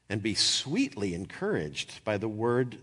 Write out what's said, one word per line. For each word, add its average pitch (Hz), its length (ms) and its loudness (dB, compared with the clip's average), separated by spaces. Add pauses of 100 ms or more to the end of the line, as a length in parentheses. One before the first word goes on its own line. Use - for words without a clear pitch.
and 104 120 0
be 107 120 0
sweetly 131 800 0
encouraged 90 880 -4
by 107 140 2
the 104 100 0
word 120 560 2